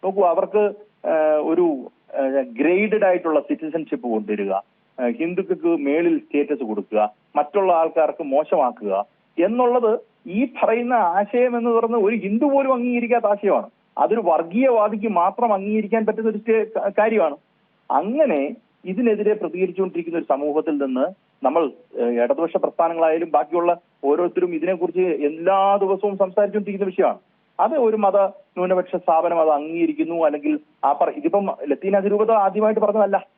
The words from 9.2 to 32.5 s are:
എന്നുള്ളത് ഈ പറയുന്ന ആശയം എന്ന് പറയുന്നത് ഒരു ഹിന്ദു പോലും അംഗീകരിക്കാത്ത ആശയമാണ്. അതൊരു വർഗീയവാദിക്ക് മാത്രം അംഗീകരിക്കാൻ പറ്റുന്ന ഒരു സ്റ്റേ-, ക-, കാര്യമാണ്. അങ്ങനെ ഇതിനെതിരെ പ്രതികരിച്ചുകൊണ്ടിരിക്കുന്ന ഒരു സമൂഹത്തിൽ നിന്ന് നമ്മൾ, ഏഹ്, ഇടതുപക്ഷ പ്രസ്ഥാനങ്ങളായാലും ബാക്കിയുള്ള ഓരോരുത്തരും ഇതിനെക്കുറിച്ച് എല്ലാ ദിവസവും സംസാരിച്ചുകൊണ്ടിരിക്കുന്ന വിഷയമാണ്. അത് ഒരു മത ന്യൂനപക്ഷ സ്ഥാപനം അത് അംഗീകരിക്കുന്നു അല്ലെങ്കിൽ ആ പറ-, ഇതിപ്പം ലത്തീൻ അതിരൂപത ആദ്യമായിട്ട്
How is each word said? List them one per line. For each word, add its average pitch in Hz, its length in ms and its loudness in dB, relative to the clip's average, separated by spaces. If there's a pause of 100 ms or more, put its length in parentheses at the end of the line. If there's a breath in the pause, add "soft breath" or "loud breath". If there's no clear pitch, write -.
എന്നുള്ളത് 240 560 2 (280)
ഈ 208 180 -2
പറയുന്ന 240 480 -2
ആശയം 226 640 0
എന്ന് 233 120 -2
പറയുന്നത് 226 320 2
ഒരു 208 140 2
ഹിന്ദു 214 300 -2
പോലും 269 280 2
അംഗീകരിക്കാത്ത 240 520 0
ആശയമാണ്. 202 440 0 (280)
അതൊരു 208 280 2
വർഗീയവാദിക്ക് 208 840 2
മാത്രം 208 460 2
അംഗീകരിക്കാൻ 208 520 -2
പറ്റുന്ന 220 240 -2
ഒരു 208 80 -4
സ്റ്റേ-, 220 300 0
ക-, 190 320 -4
കാര്യമാണ്. 208 380 2 (540)
അങ്ങനെ 170 640 0 (300)
ഇതിനെതിരെ 208 480 0
പ്രതികരിച്ചുകൊണ്ടിരിക്കുന്ന 175 880 -4
ഒരു 160 100 -8
സമൂഹത്തിൽ 147 480 0
നിന്ന് 135 280 0 (400)
നമ്മൾ, 147 260 2 (240)
ഏഹ്, 120 260 0
ഇടതുപക്ഷ 151 360 0
പ്രസ്ഥാനങ്ങളായാലും 165 720 0
ബാക്കിയുള്ള 170 460 0 (260)
ഓരോരുത്തരും 170 520 0
ഇതിനെക്കുറിച്ച് 175 460 -2
എല്ലാ 180 760 2
ദിവസവും 196 420 0
സംസാരിച്ചുകൊണ്ടിരിക്കുന്ന 196 760 -2
വിഷയമാണ്. 156 260 0 (420)
അത് 233 180 2
ഒരു 220 200 2
മത 202 200 2 (100)
ന്യൂനപക്ഷ 180 680 -4
സ്ഥാപനം 170 460 0
അത് 156 80 4
അംഗീകരിക്കുന്നു 160 760 -2
അല്ലെങ്കിൽ 151 340 0 (260)
ആ 139 80 4
പറ-, - 200 0
ഇതിപ്പം 190 500 -2
ലത്തീൻ 196 340 -2
അതിരൂപത 208 340 0
ആദ്യമായിട്ട് 214 500 2